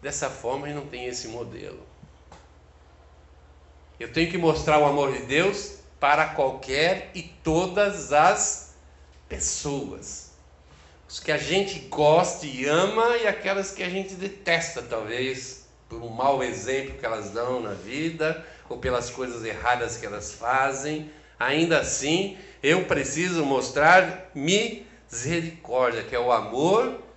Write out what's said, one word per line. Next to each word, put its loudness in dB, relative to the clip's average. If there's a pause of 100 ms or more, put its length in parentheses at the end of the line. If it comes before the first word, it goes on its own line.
dessa -4
forma -6
e -8
não -8
tem -10
esse -8
modelo. -12 (2250)
Eu -10
tenho 2
que -2
mostrar 4
o 8
amor 2
de -6
Deus 0 (200)
para 6
qualquer 0
e -10
todas 0
as 4 (520)
pessoas. -6 (760)
Os -12
que -2
a 2
gente -2
gosta 4
e -4
ama 4
e 0
aquelas -2
que -8
a -4
gente -6
detesta, -4
talvez, -6 (220)
por -12
um -10
mau 2
exemplo -4
que -14
elas -4
dão -2
na -6
vida -4 (220)
ou -10
pelas -2
coisas -8
erradas -2
que -10
elas -10
fazem. -2 (280)
Ainda 2
assim, -2 (240)
eu 4
preciso 0
mostrar 4
misericórdia, -2
que -10
é 0
o 2
amor 2 (160)